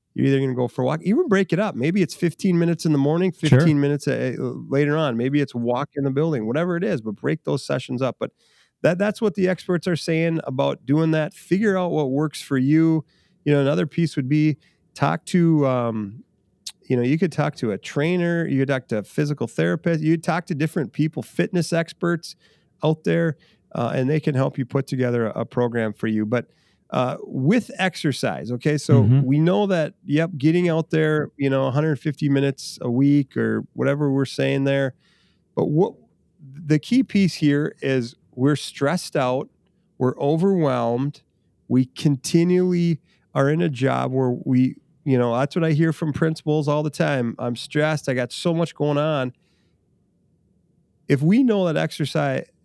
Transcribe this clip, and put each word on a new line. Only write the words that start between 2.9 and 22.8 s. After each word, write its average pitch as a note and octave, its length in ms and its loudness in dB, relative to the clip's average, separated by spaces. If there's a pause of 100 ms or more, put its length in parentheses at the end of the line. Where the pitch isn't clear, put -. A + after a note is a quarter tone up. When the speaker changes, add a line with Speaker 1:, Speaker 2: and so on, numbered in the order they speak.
Speaker 1:
the D3 60 4
morning, E3 340 2
Speaker 2:
Sure. - 200 -4
Speaker 1:
fifteen D3 280 6
minutes C#3+ 280 0
a, B2+ 300 -2
later C3 600 -2
on. D3 180 0
Maybe C3+ 240 0
it's C#3 160 -4
walk A#2+ 400 -2
in C#3+ 80 -2
the C#3 80 0
building, C#3+ 340 0
whatever E3 300 -2
it E3+ 80 -4
is, G3 160 -2
but A2 160 -6
break D3 300 -4
those D3 200 -4
sessions C3 360 -4
up. B2 180 -4
But - 120 -6 (500)
that, F3 180 0
that's G#3 200 -2
what G#3+ 140 -2
the F#3 140 0
experts F3+ 400 -2
are F3 80 0
saying E3 480 -2
about C#3 420 -4
doing D#3 260 2
that. D#3 220 -2
Figure G3 420 0
out F3+ 160 -2
what D3+ 200 -2
works D3 300 -2
for - 160 -2
you. D#3 460 4 (400)
You D3 100 2
know, C#3+ 80 4
another D3+ 260 0
piece E3 280 -2
would B2+ 140 -4
be D3+ 280 2 (360)
talk D#3 340 -2
to, E3 380 4
um, A#2 580 -2 (600)
you C3 120 -2
know, B2 60 0
you C3 160 0
could E3 140 0
talk D3 240 -2
to A#2 160 -4
a F#2+ 80 -6
trainer, E3+ 640 -2
you C3+ 140 -2
could C3+ 80 0
talk C3 220 -4
to A2 100 -2
a G2+ 40 -6
physical D3 440 -4
therapist, E3 540 -2
you D#3+ 160 2
talk E3+ 300 -4
to D#3+ 80 -4
different D3 380 -4
people, D3+ 300 -2
fitness - 500 -2
experts E3 640 -4 (480)